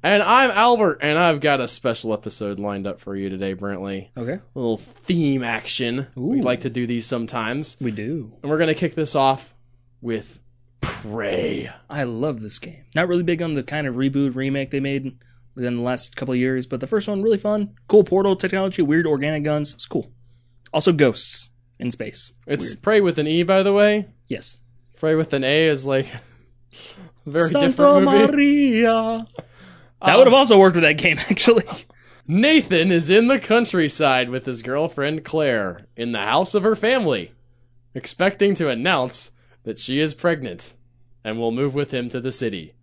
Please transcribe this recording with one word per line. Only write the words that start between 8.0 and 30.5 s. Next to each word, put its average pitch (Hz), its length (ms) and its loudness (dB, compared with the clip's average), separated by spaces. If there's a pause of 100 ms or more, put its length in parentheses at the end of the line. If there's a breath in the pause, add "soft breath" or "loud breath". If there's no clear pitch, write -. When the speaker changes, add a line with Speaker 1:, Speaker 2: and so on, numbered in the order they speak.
Speaker 1:
And 143 80 -6
we're 156 80 0
gonna 160 160 2
kick 160 200 -4
this 151 200 -6
off 135 400 0 (480)
with 113 360 -8 (440)
Prey. - 880 -6 (180)
Speaker 2:
I 147 140 -6
love 120 400 -4
this 104 160 -10
game. - 260 -18 (100)
Not 175 140 0
really 175 140 0
big 170 180 -2
on 165 140 -4
the 135 80 -4
kind 147 240 -6
of 127 80 -4
reboot, 135 420 0
remake 135 340 -4
they 139 100 -4
made 135 360 -6 (380)
within 123 240 -4
the 120 40 -4
last 123 320 -4
couple 127 200 -4
of 123 40 2
years, 127 280 0
but 123 140 -6
the 131 60 -8
first 208 220 -2
one, 202 140 -4
really 214 160 2
fun. 208 320 -2 (180)
Cool 208 160 8
portal 190 320 2
technology, 190 460 -2
weird 160 240 2
organic 147 380 -2
guns. 151 280 -2
It's - 140 -14
cool. - 260 -6 (640)
Also 165 180 2
ghosts - 560 0 (320)
in 120 120 -6
space. - 400 -12 (120)
Speaker 1:
It's 143 260 -4
Speaker 2:
Weird. - 120 -14
Speaker 1:
Prey 214 180 4
with 175 180 2
an 151 100 0
E, 165 160 2
by 190 180 4
the 196 100 2
way. 208 360 2 (180)
Speaker 2:
Yes. - 320 -10 (380)
Speaker 1:
Prey 160 180 0
with 156 180 0
an 135 120 -2
A 156 240 2
is, 135 180 -2
like, 131 200 0
<laughs> - 1200 -20
a 147 40 -12
very 160 200 2
Speaker 2:
Santa 277 180 2
Speaker 1:
different 285 360 4
movie. 277 280 6
Speaker 2:
Maria. 226 960 2 (760 loud breath)
That - 120 2
Speaker 1:
Um, - 40 8
Speaker 2:
would 262 80 10
have 240 80 8
also 240 240 6